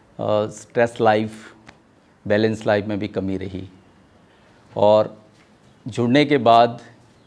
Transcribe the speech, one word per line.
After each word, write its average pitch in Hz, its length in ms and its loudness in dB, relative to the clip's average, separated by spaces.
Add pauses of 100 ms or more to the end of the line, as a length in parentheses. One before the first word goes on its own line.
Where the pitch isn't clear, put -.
(200)
स्ट्रेस 110 840 -2
लाइफ, 110 540 0 (680)
बैलेंस 107 420 0
लाइफ 104 180 0
में 104 140 -6
भी 104 80 -6
कमी 95 300 -6
रही 92 240 -12 (1080)
और 107 360 4 (800)
जुड़ने 120 400 0
के 147 120 0
बाद 117 440 4 (460)